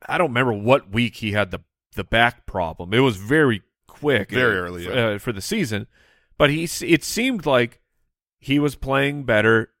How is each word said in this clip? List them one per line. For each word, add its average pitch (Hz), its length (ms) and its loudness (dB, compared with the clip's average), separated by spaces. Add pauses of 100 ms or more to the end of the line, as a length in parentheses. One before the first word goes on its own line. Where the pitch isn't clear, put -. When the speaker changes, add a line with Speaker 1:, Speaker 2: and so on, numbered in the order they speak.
Speaker 1:
I 151 120 -2
don't 170 100 2
remember 123 240 2
what 104 380 2
week 113 260 -2
he 107 160 -4
had 101 180 0
the, 90 100 -8 (360)
the 101 80 -4
back 117 420 0
problem. 87 460 -6
It 117 80 4
was 127 160 2
very 117 460 2 (240)
quick, 131 440 -2
Speaker 2:
Very 110 280 2
Speaker 1:
uh, 90 40 -2
Speaker 2:
early, 87 240 -8
Speaker 1:
f-, 95 80 -6
Speaker 2:
yeah. 117 120 0
Speaker 1:
uh, 104 120 -2
for 120 140 -4
the 98 80 -10
season. 110 460 -4 (500)
But 143 140 4
he 160 140 -4
s-, - 180 -8
it 165 220 2
seemed 226 420 -4
like 120 340 0 (580)
he 139 200 -2
was 143 160 0
playing 139 500 -2
better, 110 460 2 (100)